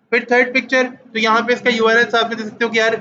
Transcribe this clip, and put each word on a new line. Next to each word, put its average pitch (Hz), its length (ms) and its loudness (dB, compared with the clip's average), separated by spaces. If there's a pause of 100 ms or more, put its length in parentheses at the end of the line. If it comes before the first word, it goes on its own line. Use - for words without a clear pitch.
(120)
फिर 240 200 0
थर्ड 247 200 2
पिक्चर, 262 340 0
तो - 320 -14
यहाँ 220 240 2
पे 226 100 -2
इसका 240 200 0
यूआरएल 226 340 4
साथ 226 220 0
में 226 100 -6
दे 220 60 -8
सकते 214 200 -6
हो 220 60 -2
कि 220 80 -2
यार 220 220 2